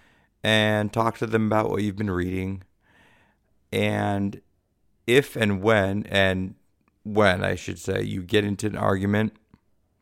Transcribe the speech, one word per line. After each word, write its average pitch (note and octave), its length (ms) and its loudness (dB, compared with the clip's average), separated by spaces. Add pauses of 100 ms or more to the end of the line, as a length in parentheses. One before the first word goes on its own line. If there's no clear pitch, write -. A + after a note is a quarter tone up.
(440)
and G#2+ 480 2
talk A2+ 280 -2
to A#2+ 60 -4
them A2 220 0
about G#2+ 220 2
what G#2 120 -2
you've G2+ 140 -2
been G2+ 160 -4
reading. F#2 520 -4 (1080)
And G#2 680 -2 (680)
if C3 300 2
and G2+ 260 0
when, G2+ 440 2
and F#2+ 480 0 (480)
when, G2+ 400 2
I G2 120 0
should F#2 240 -10
say, G2 240 -2
you G#2 180 -6
get G#2 220 0
into G2+ 240 -2
an G#2 80 -6
argument, G#2 580 0 (680)